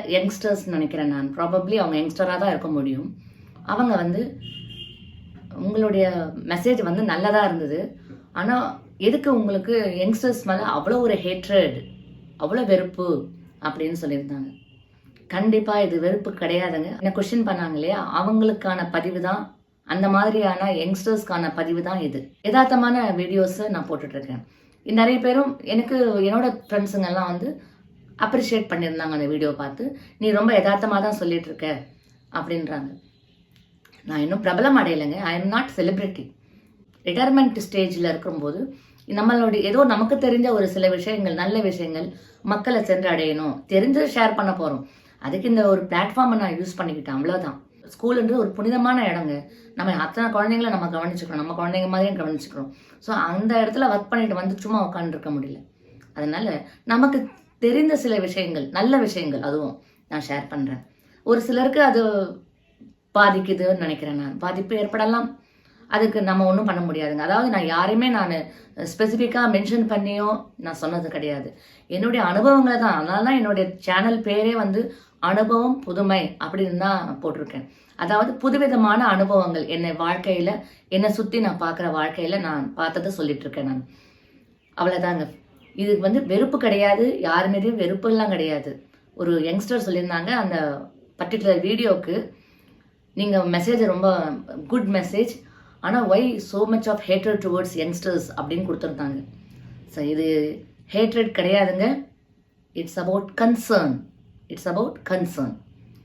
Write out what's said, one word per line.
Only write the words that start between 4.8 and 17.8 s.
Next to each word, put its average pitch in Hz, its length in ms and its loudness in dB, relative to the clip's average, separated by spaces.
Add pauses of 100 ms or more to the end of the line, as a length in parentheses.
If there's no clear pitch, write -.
"உங்களுடைய 202 480 2 (400)
மெசேஜ் 196 380 0
வந்து 190 220 0
நல்லதா 202 400 2
இருந்தது, 165 340 -2 (540)
ஆனா 226 240 0 (420)
எதுக்கு 277 320 2
உங்களுக்கு 214 460 0 (180)
யங்ஸ்டர்ஸ் 226 500 0
மேல 196 240 0
அவ்வளோ 214 320 0
ஒரு 214 180 2
ஹேட்ரட், 180 600 0 (600)
அவ்வளோ 208 260 -2
வெறுப்பு?" 185 440 0 (520)
அப்படின்னு 160 380 -4
சொல்லியிருந்தாங்க. 139 500 -6 (800)
கண்டிப்பா 214 500 2
இது 175 200 2
வெறுப்பு 196 320 -2
கிடையாதுங்க. 170 640 -2
என்ன 190 160 -2
கொஸ்டின் 220 360 -2
பண்ணாங்க 170 300 -4
இல்லையா, 180 220 -2 (140)